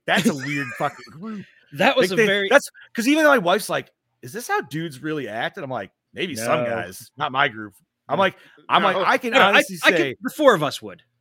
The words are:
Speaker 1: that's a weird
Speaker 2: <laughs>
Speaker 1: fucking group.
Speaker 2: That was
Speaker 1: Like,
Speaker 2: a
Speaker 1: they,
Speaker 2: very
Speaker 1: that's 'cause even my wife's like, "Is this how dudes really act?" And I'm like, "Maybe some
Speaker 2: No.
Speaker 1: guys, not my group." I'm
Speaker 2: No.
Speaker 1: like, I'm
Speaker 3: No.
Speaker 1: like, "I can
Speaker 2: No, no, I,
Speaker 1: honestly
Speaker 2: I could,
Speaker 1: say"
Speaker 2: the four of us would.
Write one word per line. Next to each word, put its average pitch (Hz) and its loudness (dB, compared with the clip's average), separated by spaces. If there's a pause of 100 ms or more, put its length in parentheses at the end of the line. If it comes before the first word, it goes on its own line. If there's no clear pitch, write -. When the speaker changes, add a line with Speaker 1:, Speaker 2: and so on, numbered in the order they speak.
Speaker 1:
that's 185 0
a 180 0
weird 143 -6
Speaker 2:
<laughs> - -12
Speaker 1:
fucking - -4
group. 202 -12 (300)
Speaker 2:
That 220 2
was 220 2
Speaker 1:
Like, 190 -2
Speaker 2:
a 226 4
Speaker 1:
they, 214 2
Speaker 2:
very 196 0
Speaker 1:
that's - 4 (240)
'cause 226 -2
even 311 4
my 277 6
wife's 185 0
like, 147 -6 (320)
"Is 127 -16
this 220 -12
how 403 -2
dudes 147 -8
really 151 -6
act?" 117 -6
And 185 -12
I'm 131 -10
like, 104 -8 (220)
"Maybe 143 -8
some 120 -2
Speaker 2:
No. 120 -4
Speaker 1:
guys, 92 -10
not 143 -4
my 139 2
group." 107 -14 (340)
I'm 143 -2
Speaker 2:
No. 180 2
Speaker 1:
like, 190 0 (320)
I'm 175 4
Speaker 3:
No. 196 2
Speaker 1:
like, 185 -2
"I 233 2
can 233 -8
Speaker 2:
No, 262 4
no, 226 6
I, - 6
Speaker 1:
honestly 202 2
Speaker 2:
I - 4
could, 175 4
Speaker 1:
say" 135 0
Speaker 2:
the 254 -8
four 277 6
of 156 0
us 131 -4
would. 92 -16 (180)